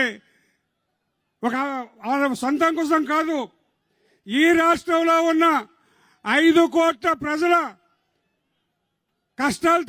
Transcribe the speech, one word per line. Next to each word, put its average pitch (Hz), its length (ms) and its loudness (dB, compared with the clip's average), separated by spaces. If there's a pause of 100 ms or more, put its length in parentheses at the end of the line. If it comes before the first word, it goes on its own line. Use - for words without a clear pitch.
(1500)
ఒక 233 80 -6 (520)
వాళ్ళ 277 340 0
సొంతం 294 380 0
కోసం 320 220 0 (100)
కాదు, 320 260 -2 (920)
ఈ 254 160 0 (160)
రాష్ట్రంలో 330 560 0 (140)
ఉన్న 320 160 2 (800)
ఐదు 311 380 4 (120)
కోట్ల 330 360 0 (120)
ప్రజల 311 320 0 (1800)
కష్టాలు 330 500 0